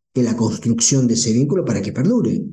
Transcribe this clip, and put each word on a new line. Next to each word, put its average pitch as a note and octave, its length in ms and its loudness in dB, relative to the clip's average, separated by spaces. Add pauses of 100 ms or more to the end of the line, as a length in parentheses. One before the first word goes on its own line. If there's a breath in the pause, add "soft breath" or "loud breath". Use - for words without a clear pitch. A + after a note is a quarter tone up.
(140)
que B2+ 80 0
la A2 140 0
construcción A#2 720 0
de A2+ 60 2
ese A2 180 0
vínculo D3 320 0
para A2+ 180 -2
que G2 120 -6
perdure. F3 600 0